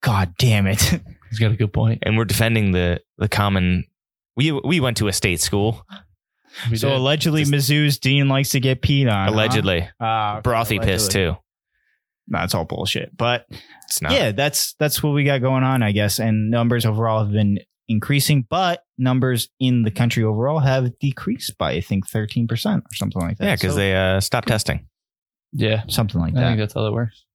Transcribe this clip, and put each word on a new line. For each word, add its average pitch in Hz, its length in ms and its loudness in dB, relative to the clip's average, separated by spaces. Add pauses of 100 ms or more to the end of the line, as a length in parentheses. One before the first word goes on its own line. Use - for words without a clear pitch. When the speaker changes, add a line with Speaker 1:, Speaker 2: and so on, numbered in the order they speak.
Speaker 1:
God 98 340 0
damn 107 300 4
it. 95 140 0
<laughs> - 500 -2
Speaker 2:
He's 110 80 -10
got 110 120 2
a 110 40 0
good 104 180 -2
point. 113 320 0
Speaker 3:
And 110 100 0
we're 113 100 0
defending 107 480 0
the, 87 280 0 (160)
the 107 100 -2
common. 95 580 0 (500)
We, 151 160 2
we 160 280 0
went 127 180 0
to 107 100 0
a 95 60 -2
state 87 280 0
school. 107 420 0 (840)
Speaker 2:
We 117 80 -2
Speaker 1:
So 139 120 0
Speaker 2:
did. 139 100 2
Speaker 1:
allegedly, 151 440 0
Speaker 3:
Just 143 80 2 (200)
Speaker 1:
Mizzou's 147 260 2
dean 139 320 2
likes 135 220 0
to 143 80 2
get 131 240 0
peed 139 280 2
on, 101 180 0
huh? 104 40 0
Speaker 3:
Allegedly. 107 560 0 (100)
Speaker 1:
Uh, 110 420 -4
Speaker 3:
Brothy 113 380 0
piss, 107 280 0
Speaker 1:
allegedly. 92 260 0
Speaker 3:
too. - 40 -6 (920)
Speaker 1:
That's - 260 -4
all 85 120 -2
bullshit. - 520 -6
But 120 300 -2 (380)
Speaker 3:
It's - 140 -6
not. - 120 -4
Speaker 1:
yeah, 202 200 0
that's, 139 460 -2
that's 151 240 -2
what 147 140 0
we 147 80 2
got 139 180 2
going 131 220 2
on, 131 180 2
I 107 100 2
guess. 104 280 0
And 110 320 0
numbers 117 340 2
overall 110 380 0
have 101 100 -2
been 104 240 2 (320)
increasing, 135 600 2
but 180 320 0 (160)
numbers 127 520 0 (100)
in 123 240 2
the 110 80 0
country 117 320 0
overall 117 360 0
have 135 400 0
decreased - 580 -6
by, 76 160 -2
I 82 80 -2
think, 98 260 -4
thirteen 113 400 -2
percent 160 420 -2
or - 60 -12
something 101 260 -4
like 87 180 -4
that. - 60 -4
Speaker 3:
Yeah, 196 120 0
'cause 92 140 0
Speaker 1:
So - 60 0
Speaker 3:
they, 98 160 2
uh, 95 280 2
stopped - 260 -2
testing. - 380 -2 (640)
Speaker 2:
Yeah. 110 380 0
Speaker 1:
something 101 320 -2
like 85 120 -2
Speaker 2:
I 123 60 0
Speaker 1:
that. 127 80 2
Speaker 2:
think 113 120 2
that's 107 160 -4
how 110 80 -2
that 107 100 0
works. 117 420 -6